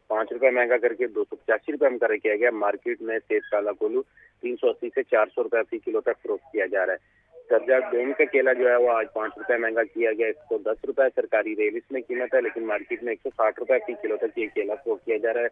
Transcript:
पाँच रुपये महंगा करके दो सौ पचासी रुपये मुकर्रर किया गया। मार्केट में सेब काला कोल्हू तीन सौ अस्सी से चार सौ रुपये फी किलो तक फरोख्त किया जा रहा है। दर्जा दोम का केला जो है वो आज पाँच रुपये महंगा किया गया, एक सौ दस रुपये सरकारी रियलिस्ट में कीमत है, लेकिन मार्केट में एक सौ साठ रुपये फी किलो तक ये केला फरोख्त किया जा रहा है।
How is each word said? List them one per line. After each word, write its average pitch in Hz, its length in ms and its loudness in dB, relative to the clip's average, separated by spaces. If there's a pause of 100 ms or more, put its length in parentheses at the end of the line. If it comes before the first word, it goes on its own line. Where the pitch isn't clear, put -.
(120)
पाँच 110 220 -2
रुपये 123 180 4
महंगा 123 280 2
करके 117 300 0
दो 107 160 -2
सौ - 120 -14
पचासी - 360 -2
रुपये 143 180 4
मुकर्रर 113 280 0
किया 104 180 0
गया। 120 200 2
मार्केट 104 460 -2
में 113 180 -4
सेब 107 240 -2
काला 104 300 0
कोल्हू 113 280 -2 (400)
तीन 123 140 -6
सौ 123 120 2
अस्सी 117 220 -4
से - 140 -4
चार 107 240 2
सौ 120 140 -4
रुपये 113 200 0
फी 110 180 -6
किलो 110 220 -2
तक 117 160 -2
फरोख्त 104 340 -6
किया 101 160 -2
जा 95 160 0
रहा 92 80 -2
है। - 240 -10 (340)
दर्जा 127 280 4 (120)
दोम 127 220 0
का 151 140 2
केला 131 280 4
जो 123 140 2
है 123 100 4
वो 120 120 4
आज 113 240 2
पाँच 110 240 -4
रुपये 120 200 0
महंगा 113 260 0
किया 113 280 0
गया, 110 160 0
एक 107 160 -2
सौ 110 180 -2
दस 110 240 -2
रुपये 135 240 2
सरकारी 110 440 0
रियलिस्ट 107 380 -2
में 131 100 -4
कीमत 123 320 -4
है, 131 80 6
लेकिन 117 240 -4
मार्केट 107 380 -4
में 117 80 -2
एक 104 80 -8
सौ - 120 -6
साठ 110 260 0
रुपये 123 220 2
फी 120 160 -8
किलो 107 220 -4
तक 110 200 -4
ये 110 100 -2
केला 104 280 -4
फरोख्त 104 280 -4
किया 110 140 0
जा 113 140 0
रहा 117 100 0
है। 117 100 0